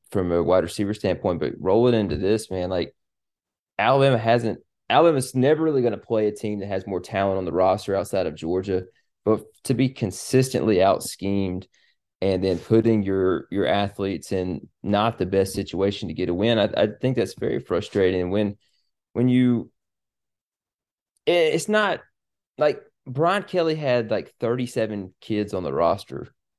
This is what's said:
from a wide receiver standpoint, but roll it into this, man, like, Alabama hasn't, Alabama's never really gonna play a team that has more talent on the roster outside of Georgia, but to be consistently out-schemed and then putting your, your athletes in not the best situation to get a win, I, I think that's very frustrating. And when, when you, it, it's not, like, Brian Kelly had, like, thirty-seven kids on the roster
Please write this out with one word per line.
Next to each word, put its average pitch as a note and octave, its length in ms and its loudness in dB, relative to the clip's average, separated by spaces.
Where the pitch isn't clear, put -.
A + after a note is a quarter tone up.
from F#2 200 -2
a E2+ 120 2
wide F2 200 4
receiver G2+ 300 -4
standpoint, F#2 460 -2
but C#2 180 -4
roll G#2 300 2
it A#2+ 60 4
into G2 240 0
this, G#2 340 -2
man, F#2 180 -4
like, F2+ 240 -4
Alabama C3+ 380 4
hasn't, A2+ 420 2
Alabama's C#3+ 440 4
never D3 300 4
really D3 180 2
gonna A2+ 160 0
play G#2+ 300 0
a G#2 80 -2
team G#2 240 -6
that G2 80 -8
has G2 180 -4
more F#2+ 140 -4
talent G2 380 -2
on F#2+ 80 -4
the E2+ 80 -6
roster F#2+ 420 2
outside F#2+ 320 -2
of D#2 80 -8
Georgia, F#2 480 -2
but G#2+ 180 0
to C3+ 100 0
be B2 160 2
consistently G#2+ 920 0
out-schemed F#2+ 840 -2
and F#2 220 0
then F#2 160 0
putting A2+ 420 2
your, F#2+ 480 0
your F#2+ 160 -2
athletes G2 640 -2
in F#2 360 -4
not G#2 340 0
the F#2+ 80 -2
best F#2+ 280 0
situation G2 560 -4
to E2 40 -8
get F2 160 -4
a F2 40 -2
win, A2 260 0
I, G#2 180 2
I G#2+ 100 4
think B2+ 140 -2
that's G2+ 180 -2
very - 260 -4
frustrating. F#2 640 0
And F2+ 100 -2
when, G2+ 260 -2
when A#2+ 140 0
you, B2 440 2
it, D#3+ 60 2
it's E3 120 -2
not, G#3 340 0
like, - 240 2
Brian E3+ 360 0
Kelly E3 320 0
had, B2 360 0
like, G2 280 -4
thirty-seven A2+ 800 -4
kids G#2 320 -2
on F#2 100 -4
the C#2+ 100 -4
roster E2 540 -2